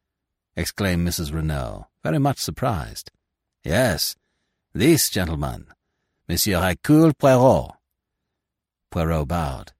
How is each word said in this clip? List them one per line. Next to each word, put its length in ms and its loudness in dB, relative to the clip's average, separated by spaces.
exclaimed 480 -2
Missus 300 -4
Renault, 540 -6
very 160 -2
much 200 0
surprised. 720 -6
"Yes, 520 -2
this 380 2
gentleman, 560 -4
Monsieur 320 0
Hercule 540 4
Poirot." 580 4
Poirot 380 -2
bowed. 500 -6